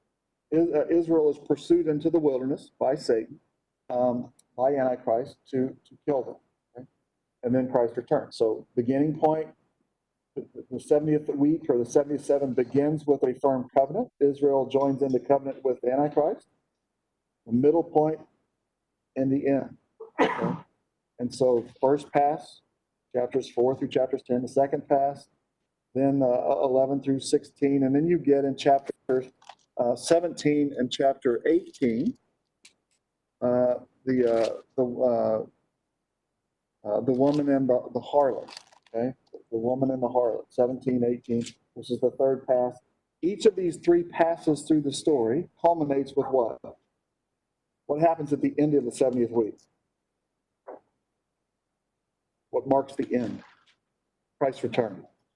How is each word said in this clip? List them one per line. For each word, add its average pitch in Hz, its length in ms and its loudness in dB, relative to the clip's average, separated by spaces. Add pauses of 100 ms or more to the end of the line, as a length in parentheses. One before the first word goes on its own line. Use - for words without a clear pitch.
(520)
Is-, 165 220 2
uh, 147 140 0
Israel 160 420 2
is 143 80 -2
pursued 165 500 0
into 151 220 0
the 165 100 2
wilderness 135 600 -2
by 127 160 0
Satan. - 440 -2 (500)
Um, 123 420 -2 (260)
by 131 160 2
Antichrist 127 640 -2 (140)
to, 131 160 0 (200)
to - 180 -20
kill 139 180 0
them. - 120 -12 (400)
Okay? 123 120 -20 (560)
And 123 120 0
then 127 160 0
Christ 120 240 0
returns. 123 400 -4
So 110 300 -2 (100)
beginning 139 440 0
point, 156 280 0 (880)
the, 139 100 -10 (240)
the 123 100 -10
seventieth 151 500 0
week 151 400 0
or 127 80 4
the 120 80 0
seventy-seven 139 680 0
begins 147 520 0
with 143 180 2
a 127 160 0
firm 131 280 0 (100)
covenant. 180 320 0 (100)
Israel 139 480 2
joins 135 340 0
in 139 100 0
the 123 80 2
covenant 135 440 0
with 123 200 0
Antichrist. 147 640 0 (960)
The 113 80 -6
middle 151 300 4
point 156 360 0 (960)
and 135 160 0
the 139 160 0
end. 139 300 -2 (420)
Okay? - 380 -2 (640)
And 123 140 -6
so 123 320 2 (140)
first 143 320 0
pass, 147 500 -2 (540)
chapters 123 340 -2
four 127 280 2
through 135 100 -6
chapters 131 400 -2
ten, 123 140 -2
the 123 60 -6
second 139 400 0
pass, 139 420 0 (640)
then, 139 260 2
uh, 123 400 2
eleven 135 400 0
through 135 200 -2
sixteen, 139 640 0
and 131 120 0
then 151 120 2
you 175 120 2
get 139 260 2
in 135 100 -2
chapter, 139 680 0 (560)
uh, 123 160 0
seventeen 147 840 0
and 127 140 -2
chapter 135 560 0
eighteen, 156 680 0 (1300)
uh, 123 340 2 (320)
the, 127 180 2
uh, 113 240 2 (280)
the, 131 60 0
uh, 117 600 0 (1500)
uh, 107 120 0
the 127 100 0
woman 143 380 2
and 135 200 2
the, 123 100 4 (140)
the 123 60 -4
harlot, 139 500 0 (460)
okay? 123 180 -2 (380)
The 117 60 -4
woman 131 340 0
and 127 100 -4
the 120 60 -2
harlot, 120 420 0
seventeen, 127 540 0
eighteen. 120 420 -2 (300)
This 120 160 -10
is 117 80 -4
the 123 120 2
third 135 360 0
pass. 123 320 0 (420)
Each 190 240 -2
of 202 100 6
these 175 220 -2
three 170 260 4
passes 165 640 0
through 156 140 2
the 139 100 -4
story 139 560 0 (140)
culminates 147 540 0
with 135 120 0
what? 127 320 0 (1300)
What 147 160 -2
happens 160 320 2
at 139 80 -2
the 143 160 0
end 147 180 2
of 131 100 2
the 117 60 -6
seventieth 120 400 0
week? 113 260 -2 (3000)
What 127 160 -4
marks 135 280 0
the 123 180 -6
end? 113 300 -4 (960)
Christ's 135 240 -2
return. 113 400 -4 (320)